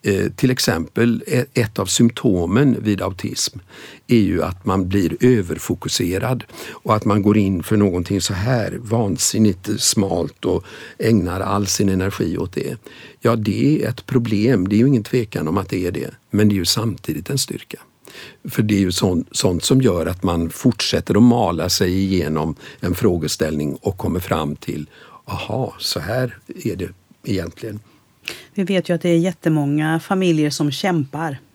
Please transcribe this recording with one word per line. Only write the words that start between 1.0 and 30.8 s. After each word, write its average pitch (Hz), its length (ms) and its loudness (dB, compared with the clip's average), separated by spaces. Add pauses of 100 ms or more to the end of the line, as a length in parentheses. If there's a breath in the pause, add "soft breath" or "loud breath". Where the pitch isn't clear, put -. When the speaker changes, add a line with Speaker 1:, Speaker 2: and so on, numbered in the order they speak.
Speaker 1:
e-, 123 260 0
ett 110 260 -2
av 101 60 0
symptomen 113 920 2
vid 101 220 0
autism - 580 -6 (480 loud breath)
är 120 120 6
ju 87 240 2
att 87 220 -6
man 95 240 0
blir 90 300 0
överfokuserad 101 1200 0 (260 loud breath)
och - 260 -2
att 104 100 -2
man 104 160 4
går 104 160 4
in 95 260 2
för 107 140 0
någonting 92 440 2
så - 120 -4
här 98 480 -2
vansinnigt 104 960 0
smalt 87 680 -2
och 90 200 0 (320 loud breath)
ägnar 95 420 2
all 101 280 0
sin 98 220 0
energi 92 480 -2
åt 87 160 -6
det. - 240 -6 (420 loud breath)
Ja, 120 160 2
det 113 480 2
är - 60 -2
ett - 160 -10
problem. 107 600 2
Det 101 80 0
är - 20 6
ju 120 100 6
ingen 120 160 2
tvekan 104 440 -2
om 87 100 -2
att 92 120 -4
det 90 160 -4
är 87 60 -2
det. 73 200 -6 (180)
Men 104 200 4
det 104 40 4
är 98 40 0
ju 87 80 -2
samtidigt - 640 -4
en 139 80 -2
styrka. - 400 -6 (720 loud breath)
För - 140 0
det 107 120 2
är 98 40 4
ju 92 120 2
sånt, 92 400 0
sånt 87 320 0
som 135 180 4
gör 87 240 2
att 90 180 -4
man 85 260 0
fortsätter - 680 0
att 107 80 8
mala 90 460 4
sig 90 240 0
igenom 80 600 0 (240 loud breath)
en 90 160 -2
frågeställning 78 800 -2
och - 220 -6
kommer 85 220 -2
fram 78 360 -4
till, - 340 -10 (360 loud breath)
aha, 101 540 -6
så - 200 -6
här 113 380 -4 (260)
är 104 120 -4
det 90 140 -8 (340)
egentligen. 101 560 -6 (720 loud breath)
Speaker 2:
Vi 202 100 -2
vet 180 260 -2
ju 180 40 2
att 165 80 -2
det 180 80 0
är 170 80 4
jättemånga 156 840 0
familjer 165 500 0
som 147 220 -2
kämpar 151 680 -2 (160)